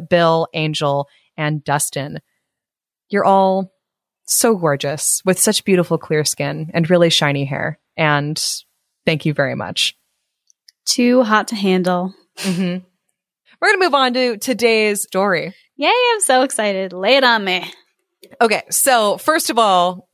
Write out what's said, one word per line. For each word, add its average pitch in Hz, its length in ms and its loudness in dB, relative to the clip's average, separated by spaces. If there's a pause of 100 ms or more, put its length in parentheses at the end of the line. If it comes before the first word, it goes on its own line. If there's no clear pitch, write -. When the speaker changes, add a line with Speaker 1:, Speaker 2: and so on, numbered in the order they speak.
Speaker 1:
Bill, 165 460 2
Angel, 151 520 -2 (300)
and 151 260 -4
Dustin. 147 580 -4 (880)
You're 202 160 0
all 190 480 2 (520)
so - 300 2
gorgeous 147 680 -2
with 185 120 2
such - 260 0
beautiful 175 340 2
clear 151 260 -2
skin 151 480 -6
and 165 180 0
really 175 200 4
shiny 143 340 0
hair. 139 340 -6 (180)
And 151 460 0 (640)
thank 160 180 0
you 156 80 0
very 135 220 -2
much. - 420 -6 (880)
Speaker 2:
Too 247 380 2
hot 214 260 0
to 233 80 -6
handle. 185 580 0 (240)
Speaker 1:
Mm-hmm. 180 460 -4 (760)
We're 359 120 2
gonna 370 120 2
move 285 100 2
on 262 200 2
to 247 240 0
today's 220 640 0
story. 190 520 -2 (220)
Speaker 2:
Yay, 285 120 -2 (240)
I'm 440 80 -4
so 262 220 2
excited. 196 500 -4
Lay 196 240 0
it 269 80 2
on 226 200 2
me. 185 280 -4 (680)
Speaker 1:
Okay, 214 300 2
so 214 480 2
first 311 320 -2
of 233 80 -2
all, 185 560 2